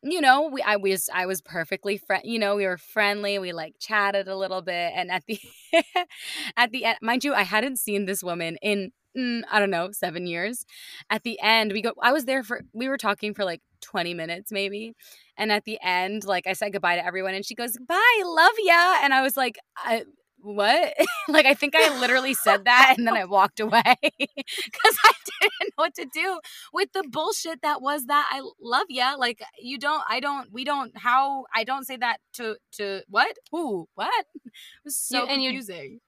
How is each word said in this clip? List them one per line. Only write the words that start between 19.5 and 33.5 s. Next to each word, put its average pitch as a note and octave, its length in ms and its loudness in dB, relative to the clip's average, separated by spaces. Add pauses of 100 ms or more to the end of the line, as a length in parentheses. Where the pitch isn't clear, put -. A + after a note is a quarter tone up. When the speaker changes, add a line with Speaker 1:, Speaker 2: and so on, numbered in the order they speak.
Speaker 1:
"I, A3+ 280 -2 (340)
what?" G#3 580 2
<laughs> - 320 0
Like, D4+ 180 6
I C#4 80 8
think C#4+ 200 -2
I D#4 240 6
literally B3+ 360 2
said G3+ 300 2
that, B3+ 320 8
and A#3 100 0
then A#3 100 2
I F#3+ 80 0
walked G3 340 2
away A3 220 4
<laughs> - 20 2
'cause - 1200 0
I A4+ 80 8 (280)
didn't G4+ 200 2
know - 60 -4 (100)
what D#4+ 180 -2
to E4+ 180 -8
do F4 260 -2 (340)
with F4+ 200 -2
the F#4+ 180 -4
bullshit D#4+ 520 -4
that - 180 -2
was C#4 260 -2
that C#4+ 240 0
"I C4+ 100 -6 (200)
love B3 280 0
ya." B3+ 280 0
Like, A#3+ 240 -2 (180)
you B3 200 -10
don't, C#4+ 300 -2
I A#3 100 0
don't, C#4 340 -6
we B3 120 -8
don't, C#4 320 -4
how, C4 480 0 (100)
I A3+ 80 0
don't C4 220 -4
say B3+ 120 -10
that A#3 220 -2 (140)
to, A3 240 -8 (160)
to, G3 360 -6
what? A#3 260 2 (160)